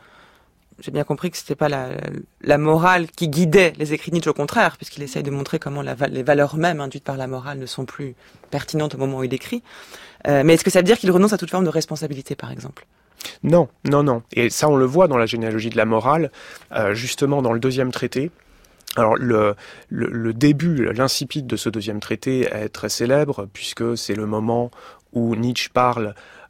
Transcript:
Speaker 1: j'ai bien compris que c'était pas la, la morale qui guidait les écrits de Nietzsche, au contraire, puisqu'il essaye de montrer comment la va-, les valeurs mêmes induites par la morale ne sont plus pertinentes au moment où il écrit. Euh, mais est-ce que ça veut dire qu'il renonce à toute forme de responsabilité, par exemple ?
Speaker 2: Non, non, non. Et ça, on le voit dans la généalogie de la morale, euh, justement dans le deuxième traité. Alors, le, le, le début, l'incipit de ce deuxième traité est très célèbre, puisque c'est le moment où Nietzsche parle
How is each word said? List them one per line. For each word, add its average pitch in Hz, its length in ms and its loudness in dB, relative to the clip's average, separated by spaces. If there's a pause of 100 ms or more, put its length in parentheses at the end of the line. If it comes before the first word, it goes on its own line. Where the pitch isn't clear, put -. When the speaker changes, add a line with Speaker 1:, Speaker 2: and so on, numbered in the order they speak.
(800)
Speaker 1:
j'ai - 140 -12
bien 147 120 -2
compris 156 260 -4
que - 60 -12
c'était - 200 -8
pas 151 120 0
la, 135 200 -4 (520)
la 143 160 4
morale 160 540 4
qui 170 180 -4
guidait 160 480 4
les 147 160 -4
écrits 156 180 -6
de 170 60 0
Nietzsche, 156 140 0
au 143 40 -2
contraire, 165 440 0
puisqu'il - 240 -14
essaye 143 200 -8
de 143 80 -6
montrer 139 280 -4
comment 143 240 -6
la 135 120 -6
va-, 135 120 -2
les 131 160 -4
valeurs 143 340 4
mêmes 160 240 0
induites 139 240 -10
par 135 140 -6
la 131 80 -6
morale 131 320 -10
ne 131 80 -10
sont - 180 -8
plus 127 300 -12 (360)
pertinentes 151 440 -4
au 127 40 -10
moment 135 200 -2
où 131 60 -4
il 127 100 -2
écrit. 240 280 -8 (640)
Euh, 143 160 4
mais 160 120 8
est-ce 160 100 4
que 196 60 4
ça 185 80 4
veut 180 60 6
dire 220 140 6
qu'il 185 120 2
renonce 196 240 6
à 185 40 -2
toute 170 120 -8
forme 185 160 0
de 160 40 0
responsabilité, 147 640 -6
par - 160 -12
exemple ? 127 360 -16 (560)
Speaker 2:
Non, 156 260 4 (160)
non, 143 180 4
non. 123 200 2 (100)
Et 120 160 2
ça, 151 220 2
on 143 60 6
le 131 100 6
voit 165 200 6
dans 135 120 2
la 113 80 4
généalogie 113 420 -4
de 110 80 -4
la 110 80 4
morale, 127 460 2 (420)
euh, 104 220 0
justement 135 480 0
dans 117 100 2
le 117 80 0
deuxième 127 320 0
traité. 127 380 -4 (640)
Alors, 113 200 4
le, 107 380 2 (340)
le, 117 180 -4
le 113 260 -4
début, 143 640 2
l'incipit 135 480 -2
de 120 140 -6
ce - 120 -6
deuxième 107 320 -6
traité 127 500 -2
est 107 200 -6
très - 180 -8
célèbre, 131 640 0
puisque - 460 -6
c'est - 160 -4
le 107 120 -4
moment 117 440 -2 (420)
où 117 240 0
Nietzsche 120 360 -2
parle 117 420 0 (360)